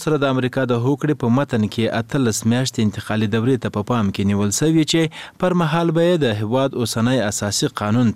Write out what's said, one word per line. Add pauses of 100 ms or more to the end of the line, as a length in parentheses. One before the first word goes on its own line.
سره
د
امریکا
د
هوکړې
په
متن
کې (140)
اتلس (120)
میاشتې
انتقالي
دورې
ته
په
پام
کې
نیول
شوي
چې
پر
مهال
به
یې
د
هیواد
اوسنی
اساسي (100)
قانون